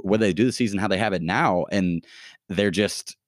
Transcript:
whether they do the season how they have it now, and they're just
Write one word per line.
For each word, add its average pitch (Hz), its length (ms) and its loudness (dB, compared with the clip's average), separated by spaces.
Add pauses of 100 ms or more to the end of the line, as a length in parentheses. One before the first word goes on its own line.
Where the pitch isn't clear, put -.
whether 110 200 2
they 98 60 4
do 101 140 2
the 120 80 0
season 101 260 -2
how 104 80 -2
they 95 100 2
have 107 140 0
it 90 100 -2
now, 92 520 0
and 90 320 0 (420)
they're 98 240 0
just - 460 -4 (100)